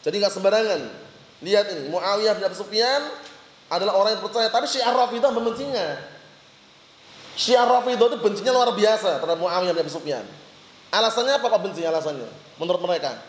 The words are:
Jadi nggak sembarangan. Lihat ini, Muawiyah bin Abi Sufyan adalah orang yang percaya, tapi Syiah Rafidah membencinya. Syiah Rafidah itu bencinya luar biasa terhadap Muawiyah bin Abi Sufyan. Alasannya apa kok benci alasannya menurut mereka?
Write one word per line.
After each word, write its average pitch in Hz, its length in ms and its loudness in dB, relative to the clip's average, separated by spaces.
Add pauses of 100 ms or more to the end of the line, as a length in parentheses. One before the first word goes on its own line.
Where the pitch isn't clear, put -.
Jadi 156 200 -4
nggak 196 120 0
sembarangan. 196 460 2 (600)
Lihat 202 280 2
ini, 160 200 -8
Muawiyah 202 440 0
bin 196 120 -4
Abi 185 120 -2
Sufyan 226 440 0 (680)
adalah 185 240 0
orang 202 240 2
yang 185 80 -10
percaya, 226 240 0
tapi 254 160 2
Syiah 247 240 0
Rafidah 247 400 2
membencinya. 226 720 -4 (1400)
Syiah 240 240 4
Rafidah 247 480 4
itu 294 80 -4
bencinya 208 400 0
luar 240 160 4
biasa 202 480 2
terhadap 165 160 0
Muawiyah 180 320 0
bin 160 160 0
Abi 143 80 -10
Sufyan. 139 320 -6 (640)
Alasannya 226 480 0
apa - 80 -2
kok 202 160 2
benci 165 240 -6
alasannya 151 400 -4 (320)
menurut 175 240 -2
mereka? 147 460 -4